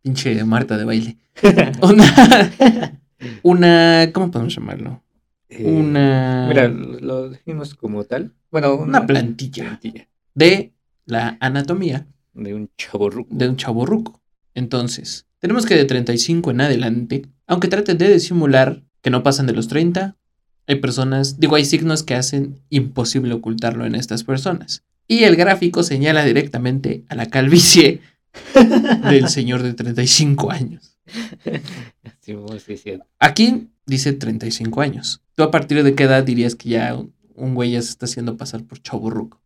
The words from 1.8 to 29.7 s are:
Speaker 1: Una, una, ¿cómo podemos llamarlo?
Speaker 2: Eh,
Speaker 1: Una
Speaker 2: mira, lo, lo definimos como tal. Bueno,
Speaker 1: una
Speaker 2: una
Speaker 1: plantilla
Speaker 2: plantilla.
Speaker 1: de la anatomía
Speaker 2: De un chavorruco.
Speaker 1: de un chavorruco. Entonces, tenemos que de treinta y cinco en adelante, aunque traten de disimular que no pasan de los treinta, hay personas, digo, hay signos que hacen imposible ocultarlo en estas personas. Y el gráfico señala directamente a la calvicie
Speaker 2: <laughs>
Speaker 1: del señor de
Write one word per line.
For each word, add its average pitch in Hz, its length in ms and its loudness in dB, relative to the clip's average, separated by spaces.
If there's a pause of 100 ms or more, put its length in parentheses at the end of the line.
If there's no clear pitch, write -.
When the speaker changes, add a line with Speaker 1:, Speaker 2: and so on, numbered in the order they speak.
Speaker 1:
Una, 214 1160 6 (440)
una, 170 720 6
¿cómo 180 180 -2
podemos - 240 -4
llamarlo? - 480 -12 (460)
Speaker 2:
Eh, - 160 -10
Speaker 1:
Una 139 840 2
Speaker 2:
mira, 127 200 4
lo, 123 320 -8
lo 131 300 -8
definimos 147 460 -12
como 104 300 -10
tal. 123 260 -8 (200)
Bueno, 143 240 0
Speaker 1:
una 262 240 0
Speaker 2:
una - 80 -2
Speaker 1:
plantilla 117 580 -4
Speaker 2:
plantilla. 113 420 -16 (280)
Speaker 1:
de 185 380 2 (320)
la 117 340 -6
anatomía 143 680 -4 (260)
Speaker 2:
De 104 200 -12
un 107 240 -12
chavorruco. 101 580 -6
Speaker 1:
de 127 140 -2
un 131 80 -4
chavorruco. 147 640 -4 (340)
Entonces, 123 680 -8 (140)
tenemos 220 260 -2
que 196 100 2
de 143 100 4
treinta 120 280 -2
y 117 60 -2
cinco 170 320 -2
en 123 100 0
adelante, 123 640 -2 (220)
aunque 185 200 -2
traten 190 300 -2
de 196 160 4
disimular 143 680 2 (180)
que - 80 -2
no 127 140 0
pasan 139 240 0
de 120 60 -2
los 113 140 -4
treinta, 175 480 -2 (520)
hay 143 80 0
personas, 135 640 -4
digo, 151 160 2
hay 147 100 2
signos 160 380 -2
que 131 120 -6
hacen 139 540 -6
imposible 123 640 -4
ocultarlo 113 520 -6
en 113 100 -6
estas 113 280 -8
personas. 139 600 -6 (240)
Y 226 160 2
el 180 120 6
gráfico 175 480 0
señala 151 400 0
directamente 131 840 -2
a - 60 -12
la 117 100 -6
calvicie 143 720 4 (540)
Speaker 2:
<laughs> 233 560 4
Speaker 1:
del 135 200 4
señor 123 340 -2
de 123 100 -4